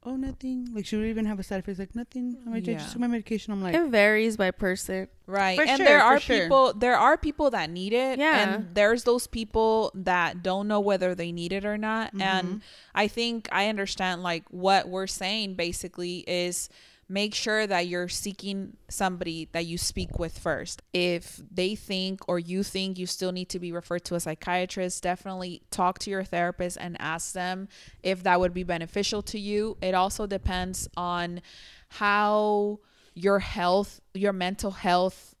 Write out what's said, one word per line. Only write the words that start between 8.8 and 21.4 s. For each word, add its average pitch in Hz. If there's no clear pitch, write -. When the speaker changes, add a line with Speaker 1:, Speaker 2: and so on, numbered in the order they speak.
Speaker 2:
those 240
people 220
that 180
don't 190
know 208
whether 190
they 170
need 175
it 196
or 208
not. 220
Speaker 1:
Mm-hmm. 196
Speaker 2:
And 190
I 208
think 233
I 196
understand, 190
like, 170
what 185
we're 185
saying 196
basically 175
is 175
make 208
sure 214
that 180
you're 180
seeking 196
somebody 175
that 170
you 170
speak -
with 165
first. -
If 175